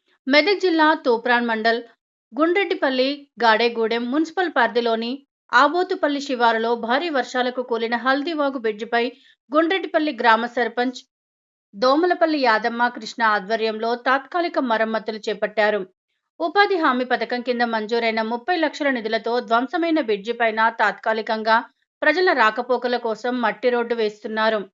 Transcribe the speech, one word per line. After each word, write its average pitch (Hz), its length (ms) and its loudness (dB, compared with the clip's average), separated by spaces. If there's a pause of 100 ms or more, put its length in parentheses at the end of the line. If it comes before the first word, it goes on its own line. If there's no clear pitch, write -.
(280)
మెదక్ 302 320 2
జిల్లా 320 340 4 (120)
తూప్రాన్ 240 460 0
మండల్ 226 280 0 (600)
గుండ్రెడ్డిపల్లి 294 880 0 (160)
గాడేగూడెం 233 680 2
మున్సిపల్ 330 460 -2
పరిధిలోని 233 680 0 (280)
ఆబోతుపల్లి 294 760 2
శివారులో 233 480 0
భారీ 240 340 -2
వర్షాలకు 247 520 -2
కూలిన 233 340 -4
హల్దీవాగు 277 720 -2
బ్రిడ్జిపై 220 380 -2 (520)
గుండ్రెడ్డిపల్లి 320 640 0
గ్రామ 226 240 6
సర్పంచ్ 247 560 -2 (760)
దోమలపల్లి 311 720 2
యాదమ్మ 233 400 2
కృష్ణ 233 360 -8
ఆధ్వర్యంలో 220 720 0
తాత్కాలిక 285 640 -2
మరమ్మతులు 220 580 -2
చేపట్టారు. 208 680 -2 (540)
ఉపాధి 392 380 2
హామీ 262 280 0
పథకం 247 360 -2
కింద 240 200 -2
మంజూరైన 226 600 0
ముప్పై 233 360 -2
లక్షల 302 320 -2
నిధులతో 226 500 -2
ధ్వంసమైన 262 640 0
బ్రిడ్జి 220 400 -2
పైన 226 280 2 (120)
తాత్కాలికంగా 220 840 0 (400)
ప్రజల 339 300 4
రాకపోకల 240 640 2
కోసం 240 440 -4
మట్టి 214 280 0
రోడ్డు 240 260 0
వేస్తున్నారు. 220 680 -2 (120)